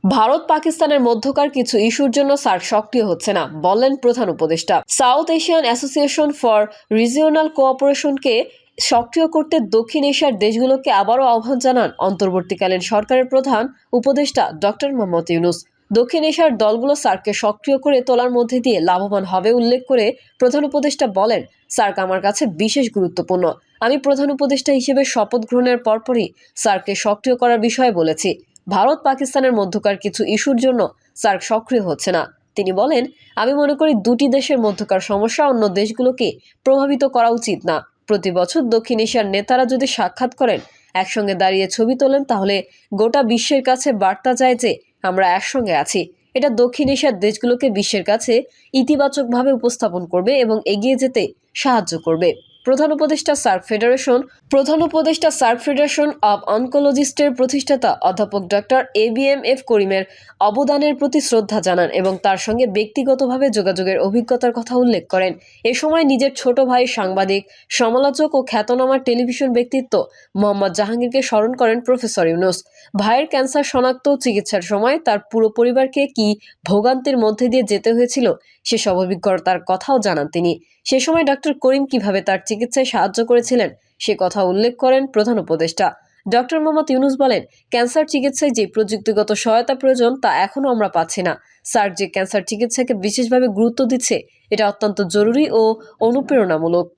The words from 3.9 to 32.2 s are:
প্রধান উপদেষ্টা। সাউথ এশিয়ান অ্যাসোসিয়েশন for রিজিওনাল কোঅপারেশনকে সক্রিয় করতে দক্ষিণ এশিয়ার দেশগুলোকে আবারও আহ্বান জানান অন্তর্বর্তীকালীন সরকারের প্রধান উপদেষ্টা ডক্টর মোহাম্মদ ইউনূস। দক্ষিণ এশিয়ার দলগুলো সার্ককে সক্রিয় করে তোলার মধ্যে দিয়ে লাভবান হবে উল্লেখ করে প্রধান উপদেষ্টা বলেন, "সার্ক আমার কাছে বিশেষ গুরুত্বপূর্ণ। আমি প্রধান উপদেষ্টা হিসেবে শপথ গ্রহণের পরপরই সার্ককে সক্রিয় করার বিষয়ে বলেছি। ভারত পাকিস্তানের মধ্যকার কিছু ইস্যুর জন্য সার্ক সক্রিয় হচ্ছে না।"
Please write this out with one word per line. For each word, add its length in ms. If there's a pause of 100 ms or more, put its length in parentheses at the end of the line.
প্রধান 340
উপদেষ্টা। 580
সাউথ 420
এশিয়ান 340
অ্যাসোসিয়েশন 680
for 300 (300)
রিজিওনাল 560
কোঅপারেশনকে 1000 (360)
সক্রিয় 460
করতে 320
দক্ষিণ 440
এশিয়ার 360
দেশগুলোকে 520
আবারও 340
আহ্বান 340
জানান 400
অন্তর্বর্তীকালীন 800
সরকারের 460
প্রধান 380 (300)
উপদেষ্টা 680
ডক্টর 340
মোহাম্মদ 360
ইউনূস। 360 (280)
দক্ষিণ 300
এশিয়ার 340
দলগুলো 380
সার্ককে 380
সক্রিয় 440
করে 240
তোলার 300
মধ্যে 280
দিয়ে 220
লাভবান 420
হবে 300
উল্লেখ 340
করে 180 (340)
প্রধান 240
উপদেষ্টা 440
বলেন, 340 (280)
"সার্ক 300
আমার 220
কাছে 240
বিশেষ 460
গুরুত্বপূর্ণ। 600 (260)
আমি 180
প্রধান 340
উপদেষ্টা 420
হিসেবে 320
শপথ 400
গ্রহণের 320
পরপরই 500 (280)
সার্ককে 400
সক্রিয় 400
করার 240
বিষয়ে 320
বলেছি। 400 (380)
ভারত 340
পাকিস্তানের 500
মধ্যকার 440
কিছু 260
ইস্যুর 320
জন্য 340 (260)
সার্ক 260
সক্রিয় 420
হচ্ছে 280
না।" 220 (220)